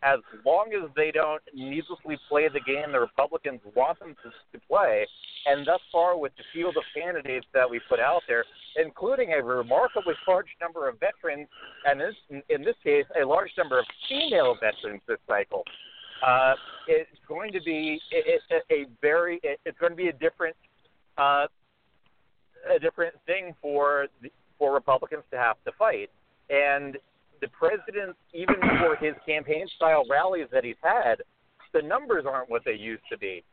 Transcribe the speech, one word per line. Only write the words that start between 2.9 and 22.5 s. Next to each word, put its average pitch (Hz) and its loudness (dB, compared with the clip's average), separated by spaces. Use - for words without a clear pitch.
the 131 2
Republicans 135 -2
want 139 0
them 151 -18
to, 117 -18
to - -20
play, 127 4
and 143 2
thus 175 2
far 175 2
with 147 -4
the 139 -20
field 170 -4
of - -2
candidates 147 -6
that 127 4
we 120 -6
put 120 2
out 151 2
there, 117 0
including 226 -2
a 143 2
remarkably 143 0
large 185 2
number 165 -6
of 120 -4
veterans, 151 -4
and 143 2
this, 196 -4
in 143 0
this 226 0
case, 147 4
a 139 2
large 175 0
number 147 0
of 123 2
female 226 2
veterans 107 -4
this 113 -2
cycle, 101 -2
uh, 131 6
it's 160 2
going 185 -8
to 185 -4
be 156 -4
it, 160 0
it, 165 2
a 147 2
very, 170 2
it, 143 -4
it's 151 -10
going 170 2
to 170 -14
be 180 0
a 165 -2
different, 160 -2
uh, 143 2